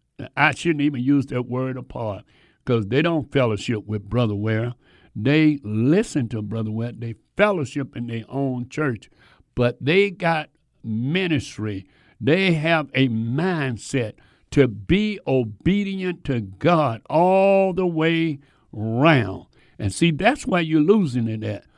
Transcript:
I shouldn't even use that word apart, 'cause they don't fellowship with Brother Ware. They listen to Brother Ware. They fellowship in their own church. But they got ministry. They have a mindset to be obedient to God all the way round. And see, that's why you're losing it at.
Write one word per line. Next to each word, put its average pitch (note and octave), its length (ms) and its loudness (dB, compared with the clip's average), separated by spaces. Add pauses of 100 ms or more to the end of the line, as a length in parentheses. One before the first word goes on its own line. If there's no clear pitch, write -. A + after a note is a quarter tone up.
(360)
I C#3+ 180 2
shouldn't D#3 280 -2
even C#3 200 0
use C3+ 240 2
that B2 200 -4
word B2+ 300 -6
apart, A#2 480 -8 (400)
'cause A2+ 220 2
they B2+ 160 2
don't E3 280 -2
fellowship A2+ 560 0
with G#2 220 -6
Brother A2+ 260 0
Ware. A2 380 -2 (420)
They D3 480 4
listen B2+ 680 0
to A2 120 -6
Brother G#2+ 280 -6
Ware. A2+ 220 -6
They A#2 220 -10 (220)
fellowship D#3+ 600 -2
in A#2+ 100 -8
their A2+ 220 -8
own B2+ 400 -4
church. C#3 400 -4 (460)
But A#2+ 280 0
they F#3+ 280 2
got E3 400 -2 (320)
ministry. A#2 1040 -4 (340)
They F3+ 320 4
have D#3+ 420 0
a C3+ 140 4
mindset B2 1080 -2 (360)
to C3+ 180 4
be F3 580 0
obedient F3+ 1000 -2
to B2+ 160 -2
God B2 680 0
all F#3+ 640 4
the F3+ 140 0
way D#3+ 540 0 (320)
round. A2+ 720 2 (320)
And G2+ 140 -2
see, E3+ 180 2
that's F#3+ 360 0
why F#3 140 0
you're D#3+ 200 2
losing D3+ 480 2
it G#2+ 160 -6
at. G#2 200 -6 (140)